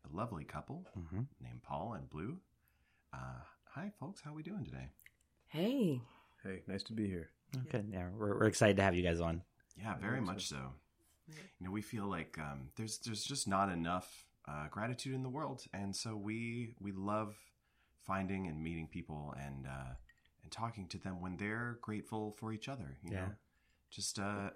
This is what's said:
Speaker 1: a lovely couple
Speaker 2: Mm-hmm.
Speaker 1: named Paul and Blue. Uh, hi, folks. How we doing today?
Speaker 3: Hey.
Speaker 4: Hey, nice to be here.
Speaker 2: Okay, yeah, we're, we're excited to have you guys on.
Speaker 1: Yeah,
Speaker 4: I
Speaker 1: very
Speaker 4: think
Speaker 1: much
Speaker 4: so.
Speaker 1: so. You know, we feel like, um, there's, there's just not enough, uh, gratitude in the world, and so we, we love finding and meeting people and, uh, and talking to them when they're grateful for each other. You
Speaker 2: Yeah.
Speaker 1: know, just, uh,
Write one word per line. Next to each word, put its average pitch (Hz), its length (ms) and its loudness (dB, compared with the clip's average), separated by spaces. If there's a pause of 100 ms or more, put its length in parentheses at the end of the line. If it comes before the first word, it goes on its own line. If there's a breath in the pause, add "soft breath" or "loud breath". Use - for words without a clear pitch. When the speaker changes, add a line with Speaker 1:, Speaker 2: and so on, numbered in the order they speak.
Speaker 1:
a 71 100 -10
lovely 101 280 -2
couple 139 420 -8 (120)
Speaker 2:
Mm-hmm. 90 240 -4 (200)
Speaker 1:
named 60 220 -12
Paul 87 340 -4
and 67 120 -8
Blue. 110 280 -4 (760)
Uh, 64 260 -8 (340)
hi, 202 260 -6
folks. 165 240 -8
How 151 100 -8
we 156 100 -8
doing 170 200 -2
today? 65 260 -6 (580)
Speaker 3:
Hey. 175 540 4 (420 soft breath)
Speaker 4:
Hey, 95 240 -4
nice 98 160 0
to 113 100 -6
be 107 140 4
here. 87 240 0 (360)
Speaker 2:
Okay, 110 240 2
yeah, 90 240 0
we're, 104 220 4
we're 110 80 10
excited 104 320 10
to 98 60 10
have 95 100 8
you 87 80 6
guys 85 200 6
on. 85 200 4 (340)
Speaker 1:
Yeah, 104 220 -4
Speaker 4:
I - 40 -6
Speaker 1:
very 113 160 0
Speaker 4:
think 110 100 0
Speaker 1:
much 95 200 -2
Speaker 4:
so. 73 100 -4
Speaker 1:
so. - 760 -14 (260 loud breath)
You 90 60 -6
know, 90 60 -4
we 107 100 0
feel 104 240 -4
like, 85 340 -2
um, 71 360 -4
there's, 110 240 -4
there's 110 240 -4
just - 240 -2
not 98 220 6
enough, 85 560 0 (220)
uh, 76 220 -6
gratitude 123 460 -2
in 131 80 -2
the 131 60 -2
world, 135 340 -4 (100)
and 196 220 -2
so 110 200 -2
we, 117 640 -2
we 98 120 -4
love 104 440 0 (680)
finding 95 420 0
and 78 140 -4
meeting 80 260 -2
people 76 540 -6
and, 69 240 -6
uh, 65 280 -6 (500)
and 78 80 -14
talking 110 360 -4
to 98 100 -8
them 90 240 -4
when 92 160 -4
they're 117 440 0
grateful 107 580 -4
for 110 140 -4
each 107 160 -6
other. 73 340 -6
You 85 100 -6
Speaker 2:
Yeah. 95 80 0
Speaker 1:
know, 95 100 -2 (600)
just, - 280 -4
uh, 101 360 0